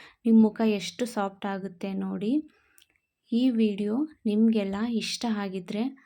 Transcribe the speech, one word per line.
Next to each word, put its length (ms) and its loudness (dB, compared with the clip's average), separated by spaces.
ನಿಮ್ 160 8
ಮುಖ 200 4
ಎಷ್ಟು 440 -2
ಸಾಫ್ಟ್ 400 -6
ಆಗುತ್ತೆ 480 -8
ನೋಡಿ. 400 -4
ಈ 180 2
ವಿಡಿಯೋ 460 0
ನಿಮ್ಗೆಲ್ಲ 500 2
ಇಷ್ಟ 320 -4
ಆಗಿದ್ರೆ 460 -6